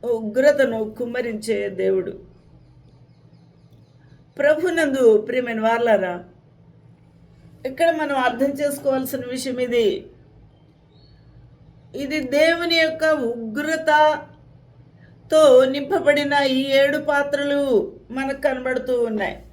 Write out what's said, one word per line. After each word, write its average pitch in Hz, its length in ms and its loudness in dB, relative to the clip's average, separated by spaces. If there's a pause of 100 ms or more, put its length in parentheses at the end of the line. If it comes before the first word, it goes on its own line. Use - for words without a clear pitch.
ఉగ్రతను 226 840 0
కుమ్మరించే 226 760 -6
దేవుడు. 190 500 -2 (2250)
ప్రభునందు 294 800 2
ప్రియమైన 240 420 -4
వారలారా, 220 640 0 (1400)
ఇక్కడ 320 240 0
మనం 302 260 -2
అర్థం 247 300 0
చేసుకోవాల్సిన 269 800 -4
విషయం 254 340 -6
ఇది. 233 460 0 (1900)
ఇది 285 260 -6
దేవుని 330 560 2
యొక్క 320 280 0
ఉగ్రతతో 294 2500 2
నింపబడిన 285 680 0
ఈ 269 400 0
ఏడు 277 260 2
పాత్రలు 285 960 -2 (180)
మనకు 269 300 -6
కనబడుతూ 254 600 -4
ఉన్నాయి. 214 400 -6 (100)